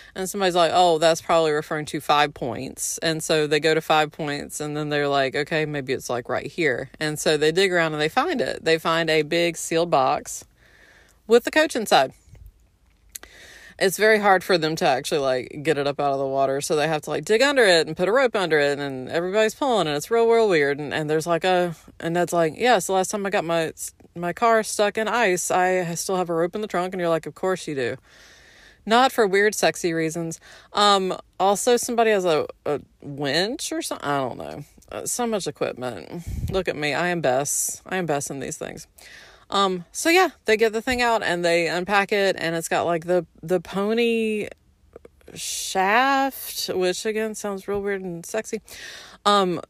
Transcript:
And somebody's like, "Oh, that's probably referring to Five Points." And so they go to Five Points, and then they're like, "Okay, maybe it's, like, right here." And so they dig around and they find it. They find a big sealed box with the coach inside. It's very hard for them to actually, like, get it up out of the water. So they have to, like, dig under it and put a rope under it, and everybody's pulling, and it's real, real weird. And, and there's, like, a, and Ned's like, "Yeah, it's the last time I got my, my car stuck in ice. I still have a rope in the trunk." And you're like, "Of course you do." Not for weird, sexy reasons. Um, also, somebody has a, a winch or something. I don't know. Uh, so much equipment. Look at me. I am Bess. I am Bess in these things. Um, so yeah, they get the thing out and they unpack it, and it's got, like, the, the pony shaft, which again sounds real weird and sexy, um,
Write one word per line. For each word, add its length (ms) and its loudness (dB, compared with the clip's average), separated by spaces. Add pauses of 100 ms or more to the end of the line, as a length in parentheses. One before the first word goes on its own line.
(160)
And 120 -6
somebody's 280 0
like, 180 4
"Oh, 240 6
that's 240 4
probably 300 2
referring 340 -4
to 140 -8
Five 340 2
Points." 640 -6
And 240 -2
so 240 2
they 140 2
go 140 2
to 60 2
Five 300 2
Points, 480 -8
and 180 -6
then 120 -4
they're 180 0
like, 300 0
"Okay, 300 -2
maybe 260 -6
it's, 180 -6
like, 180 -4
right 180 -4
here." 520 -2
And 180 -4
so 200 2
they 160 2
dig 200 2
around 200 2
and 100 -4
they 60 0
find 320 -2
it. 240 -6
They 140 2
find 300 0
a 140 2
big 340 -2
sealed 340 -2
box 540 0 (840)
with 160 6
the 80 -8
coach 240 2
inside. 360 2 (1700)
It's 180 2
very 220 4
hard 240 4
for 160 2
them 180 -2
to 100 0
actually, 340 0
like, 420 -2
get 160 0
it 80 0
up 140 -2
out 120 0
of 60 -2
the 80 -2
water. 340 0
So 140 -2
they 140 2
have 140 -2
to, 80 -8
like, 140 -4
dig 180 2
under 220 4
it 220 4
and 100 -8
put 120 0
a 40 2
rope 220 2
under 240 2
it, 200 2
and 300 -8
everybody's 460 0
pulling, 320 2
and 100 0
it's 140 -6
real, 180 4
real 200 6
weird. 320 2
And, 120 -6
and 160 -2
there's, 180 0
like, 180 0
a, 320 2 (240)
and 140 -4
Ned's 180 0
like, 240 2
"Yeah, 200 4
it's 120 -2
the 40 -2
last 180 0
time 140 -4
I 60 -4
got 140 0
my, 280 -2 (440)
my 160 -4
car 300 2
stuck 360 -2
in 80 -2
ice. 440 0
I 440 0
still 220 -4
have 140 -2
a 40 -2
rope 200 0
in 60 -6
the 60 -6
trunk." 260 -4
And 80 -6
you're 80 0
like, 180 0
"Of 80 -12
course 340 -4
you 60 -6
do." 220 -4 (880)
Not 280 4
for 140 4
weird, 280 4
sexy 380 0
reasons. 480 -4 (320)
Um, 440 2 (220)
also, 380 4
somebody 340 2
has 140 2
a, 220 2 (180)
a 160 -2 (220)
winch 680 -4
or 120 -4
something. 260 -8
I 100 0
don't 200 -4
know. 260 -12 (260)
Uh, 140 -10
so 220 -4
much 200 -4
equipment. 760 -8 (280)
Look 180 -2
at 80 -4
me. 180 -2
I 140 0
am 120 -2
Bess. 640 -2
I 140 -6
am 80 -2
Bess 240 -2
in 100 -8
these 160 -8
things. 300 -12 (640)
Um, 420 0
so 180 -2
yeah, 200 6 (140)
they 120 2
get 160 2
the 100 -4
thing 180 -2
out 220 2
and 220 -2
they 240 2
unpack 440 0
it, 260 2
and 160 -2
it's 140 -4
got, 160 0
like, 220 -2
the, 200 2 (160)
the 180 0
pony 880 -2 (840)
shaft, 1400 0
which 300 0
again 300 -4
sounds 340 -8
real 140 -4
weird 200 -4
and 220 -10
sexy, 360 -8 (640)
um, 460 2